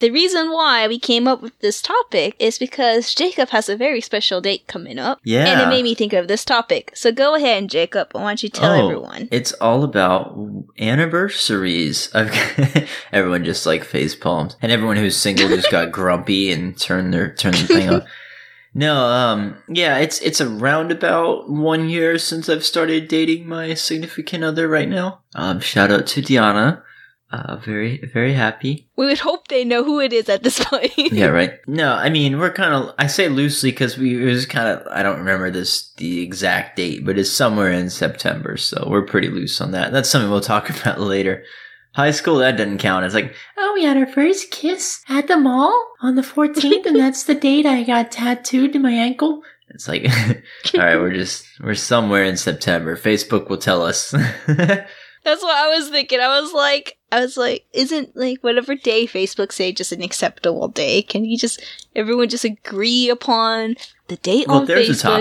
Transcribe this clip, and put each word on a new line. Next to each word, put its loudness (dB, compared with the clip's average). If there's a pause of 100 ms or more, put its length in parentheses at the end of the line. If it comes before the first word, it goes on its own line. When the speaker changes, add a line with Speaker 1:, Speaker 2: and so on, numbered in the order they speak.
Speaker 1:
The 4
reason 0
why 2
we -2
came 2
up 2
with -18
this -2
topic 0
is 0
because 0
Jacob 0
has 0
a -4
very 0
special -2
date -4
coming -12
up. -4
Speaker 2:
Yeah. 4
Speaker 1:
And 4
it 2
made 2
me 0
think -2
of 2
this -2
topic. 0
So 0
go 2
ahead, 2
Jacob. -2
Why -8
don't -4
you -6
tell 2
Speaker 2:
Oh, 6
Speaker 1:
everyone? -4
Speaker 2:
it's -2
all 2
about 0 (420)
anniversaries. 0
I've 0 (120)
<laughs> -20
everyone 2
just, -4
like, 2
face -2
palms. -4
And -2
everyone 0
who's 2
single 2
just 2
got 2
<laughs> -
grumpy 0
and -6
turned -2
their, -2
turned 0
the 0
thing 4
off. 0
Speaker 1:
<laughs> -20 (640)
Speaker 2:
No, 2 (120)
um, 0 (140)
yeah, 2
it's, -2
it's -2
around 0
about 0
one 0
year 0
since -6
I've 0
started 0
dating 0
my -6
significant -6
other 0
right 0
now. -4 (120)
Um, -4
shout 4
out 2
to -4
Diana. 2 (500)
Uh, -8
very, -6
very 2
happy. -2
Speaker 1:
We 0
would 2
hope -4
they 0
know 2
who 0
it 0
is 0
at 0
this 0
<laughs> -
point. -2 (180)
Speaker 2:
Yeah, 4
right. 2 (140)
No, 0
I 0
mean, 2
we're 2
kinda, 0
I 2
say 0
loosely 0
'cause -2
we, 0
it 2
was 2
kinda, -2
I -2
don't -2
remember -2
this, -4
the -4
exact -4
date, -4
but -2
it's 0
somewhere 2
in -2
September, -4
so -4
we're 2
pretty 0
loose -4
on -6
that. -2
That's 0
something 2
we'll 2
talk -2
<laughs> -10
about -2
later. -2 (500)
High 2
school, 0
that 4
doesn't -2
count. 0
It's -2
like, -2 (220)
"Oh, -2
we 0
had 4
our 4
first 0
kiss -4
at 0
the 4
mall 4 (300)
on 2
the 2
fourteenth, 2
and 4
that's 2
the 2
date 4
I 2
got 0
tattooed 0
to 2
my 4
ankle." 0 (300)
It's -16
like, -2
<laughs> 0
all 4
right, 6
we're 0
just, -4 (180)
we're 0
somewhere 2
in 0
September. -2
Facebook 0
will -4
tell 0
us. -4
<laughs> -2
Speaker 1:
That's -2
what 0
I 2
was -2
thinking. 0
I 2
was -4
like, -2 (120)
I 2
was -2
like, -2
"Isn't, -2
like, -4
whatever 0
day 0
Facebook -4
say -4
just -8
an -8
acceptable -2
day? 0
Can -2
you -2
just, -4 (320)
everyone 0
just -4
agree -2
upon 0 (320)
the -8
date 2
Speaker 2:
Well, 6
Speaker 1:
on 2
Speaker 2:
there's 4
a 2
Speaker 1:
Facebook -2 (200)